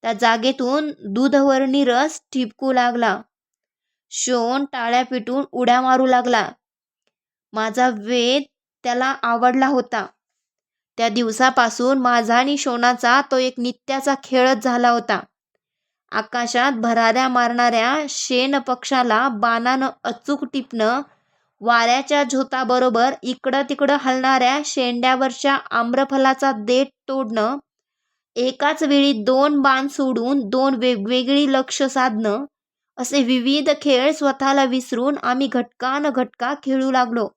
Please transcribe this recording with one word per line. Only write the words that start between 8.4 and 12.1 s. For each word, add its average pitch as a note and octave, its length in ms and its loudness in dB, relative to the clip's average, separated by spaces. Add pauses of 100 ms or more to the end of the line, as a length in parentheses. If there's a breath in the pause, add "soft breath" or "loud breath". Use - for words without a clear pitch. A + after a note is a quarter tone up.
त्याला B3+ 400 -2
आवडला B3 440 2
होता. B3+ 400 -2 (880)
त्या A#3 120 0
दिवसापासून B3 920 0
माझा A#3+ 400 2